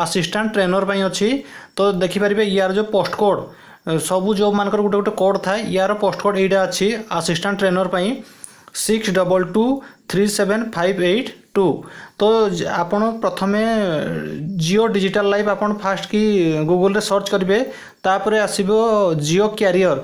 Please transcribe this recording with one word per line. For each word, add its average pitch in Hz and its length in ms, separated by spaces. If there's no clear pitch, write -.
ଆସିଷ୍ଟାଣ୍ଟ 202 500
ଟ୍ରେନର 196 320
ପାଇଁ 196 160
ଅଛି। 202 420
ତ - 20
ଦେଖିପାରିବେ, 196 540
ୟାର 190 280
ଯେଉଁ 208 180
ପୋଷ୍ଟ 190 240
କୋଡ଼୍, 202 280
ଏ, 160 100
ସବୁ 185 340
ଜବ୍ମାନଙ୍କର 202 480
ଗୋଟେ 202 160
ଗୋଟେ 202 140
କୋଡ଼୍ 196 340
ଥାଏ। 196 140
ୟାର 190 220
ପୋଷ୍ଟ 202 280
କୋଡ଼୍ 196 180
ଏଇଟା 190 240
ଅଛି 190 340
ଆସିଷ୍ଟାଣ୍ଟ 175 480
ଟ୍ରେନର 185 280
ପାଇଁ, 190 360
ସିକ୍ସ 214 380
ଡବଲ୍ 185 420
ଟୁ 254 280
ଥ୍ରୀ 196 180
ସେଭେନ୍ 214 440
ଫାଇଭ୍ 180 320
ଏଇଟ୍ 208 260
ଟୁ। 185 300
ତ 214 300
ଜ-, 175 160
ଆପଣ 185 360
ପ୍ରଥମେ 208 500
ଜିଓ 190 320
ଡିଜିଟାଲ 196 380
ଲାଇଫ୍ 202 240
ଆପଣ 208 240
ଫାଷ୍ଟ 196 360
କି 214 120
Google-ରେ 180 400
ସର୍ଚ୍ଚ 196 300
କରିବେ, 202 400
ତାପରେ 196 360
ଆସିବ 196 300
ଜିଓ 160 340
କ୍ୟାରିୟର। 185 560